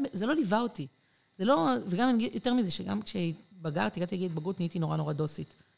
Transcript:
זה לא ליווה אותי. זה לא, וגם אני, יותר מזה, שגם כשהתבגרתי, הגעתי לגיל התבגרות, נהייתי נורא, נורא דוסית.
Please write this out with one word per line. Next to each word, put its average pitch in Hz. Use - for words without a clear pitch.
זה 190
לא 277
ליווה 220
אותי. 208
זה 185
לא, 294
וגם 208
אני, 233
יותר -
מזה, 226
שגם 190
כשהתבגרתי, 170
הגעתי 175
לגיל 185
התבגרות, 170
נהייתי 170
נורא, 156
נורא 151
דוסית. 151